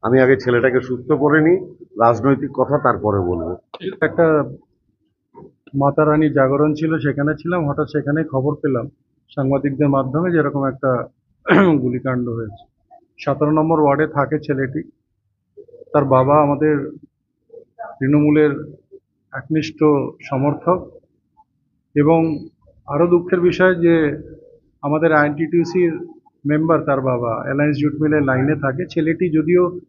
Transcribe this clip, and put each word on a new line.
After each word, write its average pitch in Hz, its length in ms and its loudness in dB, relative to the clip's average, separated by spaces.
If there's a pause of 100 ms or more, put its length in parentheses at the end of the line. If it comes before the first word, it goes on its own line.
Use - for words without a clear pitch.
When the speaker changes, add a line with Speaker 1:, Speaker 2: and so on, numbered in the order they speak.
Speaker 1:
আমি 123 200 4
আগে 131 160 6
ছেলেটাকে 123 440 0
সুস্থ 127 300 -6
করে 147 300 2
নিই, 170 160 4 (240)
রাজনৈতিক 120 720 0
কথা 127 240 0
তারপরে 107 420 0
বলবো। 87 380 -4 (440)
Speaker 2:
একটা 160 420 2 (1300)
মাতা 139 300 2
রানী 151 240 2
জাগরণ 139 440 2
ছিল, 156 260 -2
সেখানে 143 340 -2
ছিলাম, 165 360 -4
হঠাৎ 143 180 -4
সেখানে 147 360 -2
খবর 143 320 -2
পেলাম 139 340 -4 (460)
সাংবাদিকদের 139 540 0
মাধ্যমে 139 420 0
যে 170 60 2
এরকম 139 300 0
একটা 131 400 -2 (380)
<clears throat> 170 360 4
গুলিকাণ্ড 123 480 -4
হয়েছে। 113 380 -10 (520)
সতেরো 147 320 -2
নম্বর 156 300 2
ওয়ার্ডে 147 260 2
থাকে 147 320 -2
ছেলেটি, 139 500 -6 (1040)
তার 147 120 2
বাবা 135 360 4
আমাদের 143 500 0 (1080)
তৃণমূলের 147 520 4 (840)
একনিষ্ঠ 156 500 -4 (460)
সমর্থক। 143 640 -2 (1040)
এবং 160 520 0 (400)
আরও 147 200 -2
দুঃখের 175 320 0
বিষয় 180 360 2
যে 165 420 2 (640)
আমাদের 156 320 0
আইএনটিটিউসির 160 800 0 (520)
মেম্বার 156 380 2
তার 135 180 0
বাবা 120 420 -2
অ্যালায়েন্স 147 340 0
জুট 147 240 -2
মিলের 151 200 2
লাইনে 135 340 0
থাকে। 143 340 -4
ছেলেটি 165 480 -2
যদিও 180 520 0